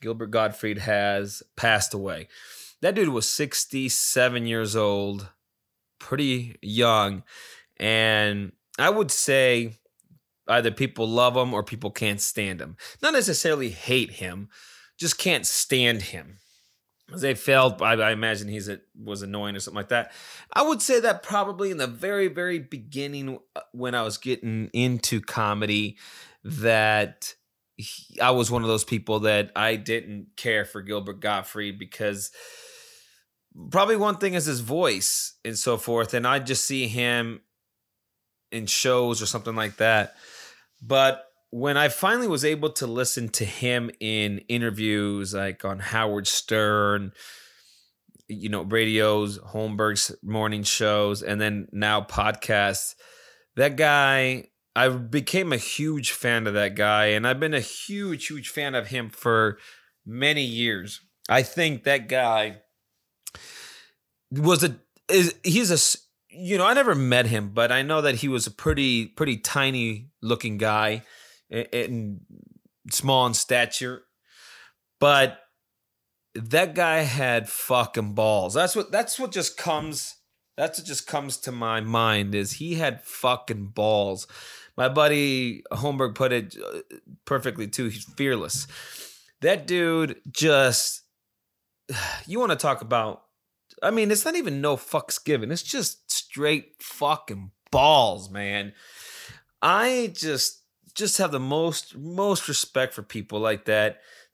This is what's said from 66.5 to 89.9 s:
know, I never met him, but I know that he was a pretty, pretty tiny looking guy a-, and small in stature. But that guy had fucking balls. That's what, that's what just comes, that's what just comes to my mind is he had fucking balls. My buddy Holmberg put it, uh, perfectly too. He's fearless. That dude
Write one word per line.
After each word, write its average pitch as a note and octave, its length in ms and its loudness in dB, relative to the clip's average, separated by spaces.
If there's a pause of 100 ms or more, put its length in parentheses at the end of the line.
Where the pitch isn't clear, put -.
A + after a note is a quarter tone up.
know, F3+ 80 4
I A3 80 6
never B3+ 220 4
met B2+ 320 4
him, G#2+ 260 0
but A#2 180 4
I C3 120 2
know D#3 180 0
that C#3+ 140 2
he C#3 140 -4
was B2+ 180 -2
a G#2+ 40 -6
pretty, C3+ 540 0
pretty C3 320 -4
tiny B2 720 -2 (140)
looking A2+ 340 -2
guy G#2+ 460 0 (480)
a-, A2+ 240 -8
and A2+ 480 -6 (680)
small C3 360 2
in A2+ 80 0
stature. B2 720 -2 (920)
But C#3+ 420 6 (920)
that D3 400 2
guy E3 260 2
had B2 500 0
fucking A2+ 640 0
balls. G#2+ 400 2
That's F3 200 2
what, G#3 160 -4
that's A#3 280 -2
what C4 120 -6
just - 280 -4
comes, D3+ 580 -4 (440)
that's E3 180 -2
what E3 80 -12
just - 200 -8
comes C#3 320 -6
to C3 140 -8
my A2+ 280 -2
mind A2 540 2
is G2+ 180 -2
he E3 220 -6
had D3 280 -2
fucking A2+ 640 -4
balls. G#2 580 0 (500)
My B2+ 140 2
buddy C#3+ 720 2 (100)
Holmberg C3 420 -2
put C3 180 0
it, A2+ 300 -2
uh, - 180 -10 (440)
perfectly A#2 420 -4
too. A#2 220 -4
He's G#2+ 160 -10
fearless. A#2 640 -4 (720)
That D3+ 260 0
dude E3 540 0 (100)